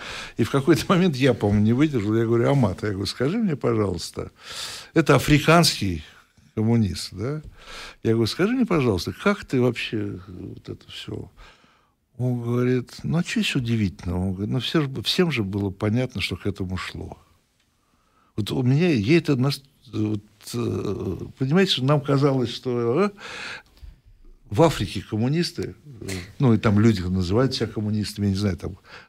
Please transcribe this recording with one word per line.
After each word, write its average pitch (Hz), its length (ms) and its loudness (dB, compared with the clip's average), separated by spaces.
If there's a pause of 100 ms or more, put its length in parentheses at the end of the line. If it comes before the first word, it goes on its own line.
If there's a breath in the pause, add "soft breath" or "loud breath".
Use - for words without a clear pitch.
(360 loud breath)
И 117 80 2
в - 60 -8
какой-то 143 380 4
момент 180 280 4
я, 127 180 4
по-моему, 104 300 2
не 113 80 4
выдержал, 120 440 2
я 117 100 2
говорю: 117 240 4
«Амат, 123 320 2
я 107 80 -2
говорю, 98 160 -4
«Скажи 156 320 -2
мне, 190 180 0
пожалуйста, 95 760 -2 (600 loud breath)
это 151 220 4
африканский 143 880 4 (520 soft breath)
коммунист, 110 600 0
да?» 135 260 -6 (640 loud breath)
Я 113 100 2
говорю, 113 140 2
скажи 196 260 0
мне, 254 140 2
пожалуйста, 117 460 0 (120)
как 202 200 0
ты 123 160 0
вообще 107 580 -2 (100)
вот 101 400 -14
это 98 220 -14
всё?» - 400 -12 (880 soft breath)
Он 123 240 -2
говорит: 123 480 0 (140)
«Ну, 139 140 0
а 175 40 0
чё - 180 -2
здесь - 160 -2
удивительного?» 107 640 -2
Он 95 120 -2
говорит: 101 200 -4
«Ну, 131 80 0
всё 160 220 0
же 139 60 -2
б-, 127 140 -8
всем 175 300 -4
же 117 120 -2
было 98 260 -4
понятно, 107 500 -2
что 90 160 -6
к - 100 -12
этому 92 300 -6
шло». 85 400 -10 (1160)
Вот 107 160 -6
у 131 120 -4
меня, 139 260 2
я 135 300 4
это 151 180 0
нас-, 135 260 -2 (300)
вот, 107 300 -2 (320)
э, 101 640 -4 (220)
понимаете, 180 340 2
что 127 120 -2
нам 143 160 4
казалось, 135 540 2
что, 123 500 0
э, 208 60 0 (1400 loud breath)
в 104 140 2
Африке 113 400 0
коммунисты, 127 720 -2 (260)
э, 95 60 -12 (320)
ну, 123 160 6
и 104 40 4
там 104 220 4
люди 107 220 6
называют 92 520 2
себя 113 120 -2
коммунистами, 104 600 -4
я 101 60 2
не 95 60 -2
знаю, 98 180 0
там, 90 220 -10 (300 loud breath)